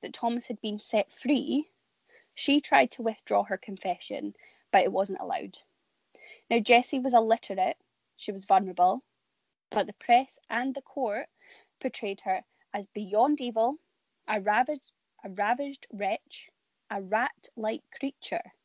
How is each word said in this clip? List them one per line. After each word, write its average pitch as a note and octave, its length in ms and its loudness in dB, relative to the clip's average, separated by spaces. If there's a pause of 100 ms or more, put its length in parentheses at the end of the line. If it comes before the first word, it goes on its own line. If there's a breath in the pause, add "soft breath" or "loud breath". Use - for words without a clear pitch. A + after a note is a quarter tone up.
that B3+ 120 -10
Thomas A#3 340 -6
had G#3+ 140 -10
been G#3 180 -6
set - 320 -2
free, C4 580 -2 (640 soft breath)
she C#4+ 260 2
tried C4 300 4
to - 100 -12
withdraw G#3+ 420 0
her G3+ 140 -4
confession, G3+ 760 -8 (380 soft breath)
but F#3+ 120 6
it F#3+ 80 2
wasn't F#3+ 280 -2
allowed. F#3 380 -6 (920 loud breath)
Now, A#3 100 4
Jessie A#3+ 400 4
was B3+ 140 -2
illiterate, A3 640 2 (380)
she - 160 -10
was F#3+ 140 -10
vulnerable, F#3 580 2 (680)
but G#3 160 0
the G3+ 60 -14
press - 460 2 (100)
and B3 240 -4
the C4+ 80 -8
court A#3+ 460 -4 (540 soft breath)
portrayed G3+ 400 -6
her F#3+ 200 -2 (320)
as G#3 140 -8
beyond G#3+ 540 2
evil, A#3+ 360 0 (500)
a G#3+ 120 -2
ravaged, A#3 520 0 (320)
a G3+ 60 -12
ravaged B3 600 -4
wretch, - 580 -6 (400)
a G3+ 120 -6
rat-like A3 800 -4 (180)
creature. - 440 -6 (220)